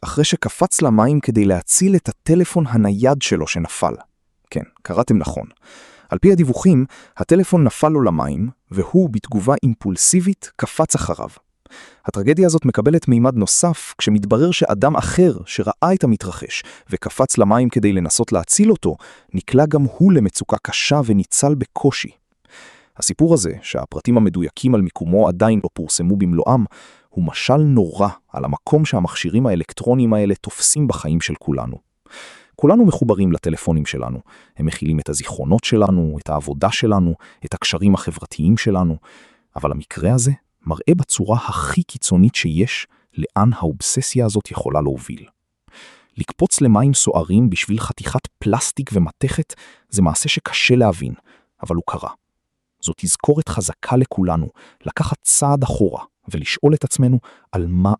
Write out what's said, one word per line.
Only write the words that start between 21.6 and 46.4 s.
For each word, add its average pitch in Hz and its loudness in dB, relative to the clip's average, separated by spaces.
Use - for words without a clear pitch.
הסיפור - 2
הזה, 95 0
שהפרטים - -2
המדויקים 95 2
על 101 2
מיקומו 92 0
עדיין 104 2
לא 85 -6
פורסמו 85 -2
במלואם, 98 2
הוא 90 -4
משל 127 0
נורא 101 2
על 67 -6
המקום 151 0
שהמכשירים 98 -2
האלקטרוניים 113 0
האלה 101 0
תופסים - -4
בחיים 80 -2
של - -6
כולנו. 60 -6
כולנו 214 6
מחוברים 101 2
לטלפונים 80 -2
שלנו. 62 -8
הם 76 -4
מכילים 78 -2
את - -8
הזיכרונות 73 -2
שלנו, 92 2
את - -14
העבודה 73 -2
שלנו, 95 0
את - -8
הקשרים 95 0
החברתיים 90 -2
שלנו. 90 0
אבל 76 -4
המקרה 87 -4
הזה 127 2
מראה 156 0
בצורה 113 -2
הכי 82 -4
קיצונית - 2
שיש 85 -2
לאן 101 0
האובססיה - -2
הזאת 104 -4
יכולה 73 -4
להוביל. 62 -8
לקפוץ - -2